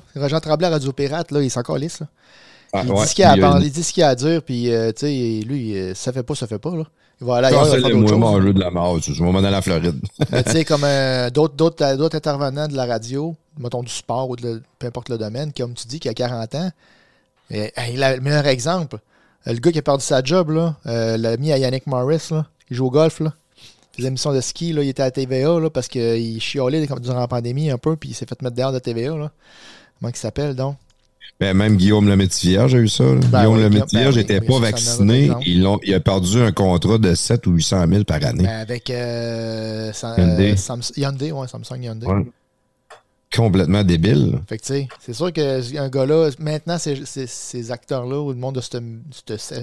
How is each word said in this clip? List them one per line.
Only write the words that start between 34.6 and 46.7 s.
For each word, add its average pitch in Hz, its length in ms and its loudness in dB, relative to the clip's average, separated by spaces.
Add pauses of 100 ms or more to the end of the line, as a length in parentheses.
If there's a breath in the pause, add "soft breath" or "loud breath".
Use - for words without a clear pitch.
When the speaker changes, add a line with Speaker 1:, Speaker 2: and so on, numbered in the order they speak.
Speaker 2:
vacciné. 117 540 2
Speaker 1:
exemple. 123 220 2
Speaker 2:
Ils 87 160 4
l'ont, 98 220 2
il 95 100 2
a 92 60 2
perdu 95 400 2
un 113 120 4
contrat 92 460 2
de 92 160 4
sept - 320 0
ou 90 60 4
huit 82 100 4
cent 92 240 2
mille 101 180 2
par 73 200 -2
année. 101 200 0
Speaker 1:
Ben, 110 160 -2
avec, 117 300 -8
euh, 113 1000 -6
Sa-, 117 260 -12
Speaker 2:
Hyundai. 90 340 4
Speaker 1:
euh, 98 40 4
Sams-, 120 400 -6
Hyundai, 139 340 -4
ouais, 135 160 -8
Samsung 120 340 -14
Hyundai. 113 260 -10
Speaker 2:
Ouais. 101 200 0 (1080)
Complètement 98 480 2
débile. 85 640 2
Speaker 1:
Fait 110 100 -10
que, - 40 -20
tu - 120 -10
sais, 139 140 -4 (120)
c'est 123 120 -14
sûr 160 200 -4
que 135 460 -4
un 135 100 -4
gars-là, 143 500 2
maintenant, 156 400 -6